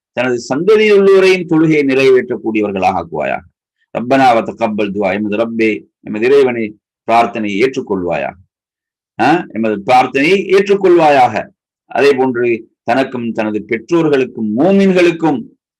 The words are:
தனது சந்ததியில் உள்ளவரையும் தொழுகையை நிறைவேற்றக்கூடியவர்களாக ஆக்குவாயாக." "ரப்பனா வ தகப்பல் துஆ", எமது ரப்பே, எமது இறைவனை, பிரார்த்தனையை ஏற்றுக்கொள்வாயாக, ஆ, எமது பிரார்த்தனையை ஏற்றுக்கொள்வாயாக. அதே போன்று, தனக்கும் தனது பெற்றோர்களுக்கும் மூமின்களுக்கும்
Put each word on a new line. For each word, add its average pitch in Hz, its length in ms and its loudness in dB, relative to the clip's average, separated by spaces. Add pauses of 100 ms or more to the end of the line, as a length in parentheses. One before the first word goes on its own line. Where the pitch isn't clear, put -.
(120)
தனது 123 280 -4
சந்ததியில் 202 600 2
உள்ளவரையும் 190 460 4
தொழுகையை 156 380 2
நிறைவேற்றக்கூடியவர்களாக 110 1160 0
ஆக்குவாயாக." 76 380 -6 (580)
"ரப்பனா 127 360 2
வ 113 100 0
தகப்பல் 104 480 -4
துஆ", 95 200 -4
எமது 104 260 -4
ரப்பே, 113 440 -2 (180)
எமது 107 260 -6
இறைவனை, 123 520 0 (340)
பிரார்த்தனையை 107 500 -2
ஏற்றுக்கொள்வாயாக, 95 720 -4 (880)
ஆ, 147 260 0
எமது 107 440 -4
பிரார்த்தனையை 147 540 2
ஏற்றுக்கொள்வாயாக. 175 1000 2 (400)
அதே 139 260 2
போன்று, 123 560 -2 (160)
தனக்கும் 120 480 -4
தனது 104 320 -4
பெற்றோர்களுக்கும் 123 920 -2
மூமின்களுக்கும் 175 840 2 (380)